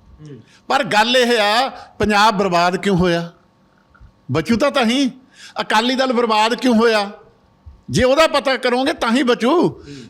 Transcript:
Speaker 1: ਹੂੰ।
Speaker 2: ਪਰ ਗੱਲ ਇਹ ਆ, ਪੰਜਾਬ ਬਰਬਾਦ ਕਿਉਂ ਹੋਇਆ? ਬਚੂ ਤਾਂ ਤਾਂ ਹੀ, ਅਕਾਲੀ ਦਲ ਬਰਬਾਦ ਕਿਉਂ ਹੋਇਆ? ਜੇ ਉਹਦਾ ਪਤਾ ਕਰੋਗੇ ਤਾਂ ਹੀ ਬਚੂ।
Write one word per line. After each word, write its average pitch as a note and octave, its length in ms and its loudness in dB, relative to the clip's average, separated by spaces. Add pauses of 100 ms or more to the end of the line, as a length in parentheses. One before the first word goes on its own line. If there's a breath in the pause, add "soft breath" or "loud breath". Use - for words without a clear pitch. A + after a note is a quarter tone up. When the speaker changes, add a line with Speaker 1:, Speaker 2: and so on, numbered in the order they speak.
(300)
Speaker 1:
ਹੂੰ। C3 100 -20 (280 soft breath)
Speaker 2:
ਪਰ C#4 160 0
ਗੱਲ A3 340 0
ਇਹ A#3+ 220 2
ਆ, A3 300 0 (300 loud breath)
ਪੰਜਾਬ G#3 380 2
ਬਰਬਾਦ F3+ 400 0
ਕਿਉਂ F#3+ 200 0
ਹੋਇਆ? E3+ 340 0 (1000)
ਬਚੂ D#3+ 260 0
ਤਾਂ C#4+ 140 0
ਤਾਂ C4+ 140 0
ਹੀ, B3+ 260 0 (500 loud breath)
ਅਕਾਲੀ A#3 340 0
ਦਲ C4 180 0
ਬਰਬਾਦ A3+ 420 0
ਕਿਉਂ B3+ 200 0
ਹੋਇਆ? G#3+ 360 2 (800)
ਜੇ D#3 140 0
ਉਹਦਾ C#4 240 4
ਪਤਾ C#4 300 -2
ਕਰੋਗੇ B3+ 360 -2
ਤਾਂ B3 180 -4
ਹੀ C4 120 2
ਬਚੂ। A#3+ 600 0 (260 loud breath)